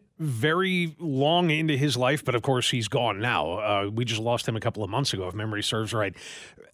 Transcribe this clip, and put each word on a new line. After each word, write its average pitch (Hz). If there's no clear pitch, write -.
very 160
long 160
into 156
his 135
life, 127
but 123
of 117
course 127
he's 117
gone 113
now. 90
Uh, 101
we 120
just 110
lost 117
him 110
a 107
couple 110
of 95
months 131
ago, 92
if 92
memory 107
serves 110
right. 101